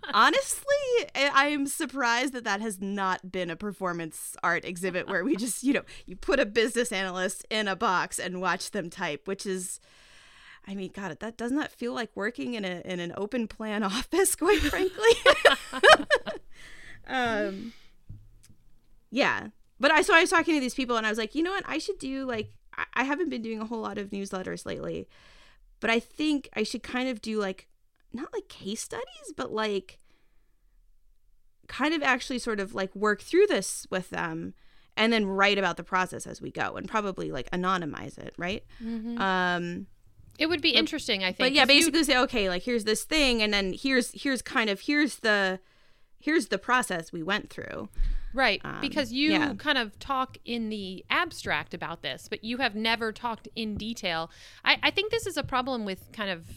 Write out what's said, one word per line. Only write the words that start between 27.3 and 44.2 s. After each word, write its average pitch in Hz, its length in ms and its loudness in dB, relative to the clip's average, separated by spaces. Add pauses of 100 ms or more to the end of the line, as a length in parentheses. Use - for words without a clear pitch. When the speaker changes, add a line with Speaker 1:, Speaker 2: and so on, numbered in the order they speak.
Speaker 1:
like, 190 300 -4 (440)
not, 247 200 -10
like, 453 160 -8
case - 320 -10
studies, 605 560 -12
but, - 160 -6
like, 208 460 -4 (1700)
kind 294 240 0
of 320 100 0
actually 254 360 0
sort 220 220 -4
of, 196 140 -6
like, 190 220 -4
work 208 240 2
through 381 280 6
this 233 420 -2
with 185 200 -4
them 165 440 -6 (420)
and 220 160 4
then 220 140 2
write 196 320 4
about 180 180 0
the 170 80 -12
process 185 420 -2
as - 140 -12
we - 100 -10
go - 260 -4
and - 120 -10
probably, 190 420 -2
like, 131 200 -6
anonymize 175 680 -4
it," - 200 -14
right? 180 260 -6 (180)
Speaker 2:
Mm-hmm. 233 380 -6
Speaker 1:
Um, 180 640 0 (520)
Speaker 2:
It 302 80 2
would 330 160 0
be 320 100 4
Speaker 1:
but, 247 60 6
Speaker 2:
interesting, 262 440 -2
I 185 60 2
think, 185 100 -4
Speaker 1:
but 254 140 4
yeah, 277 140 8
Speaker 2:
'cause 269 80 10
you 285 60 10
Speaker 1:
basically 320 240 4
say, 254 160 4
"Okay, 233 280 2
like, 180 140 -2
here's 240 220 0
this 214 200 0
thing, 262 380 2
and 214 100 2
then 196 220 0
here's, 262 380 2
here's 254 280 -2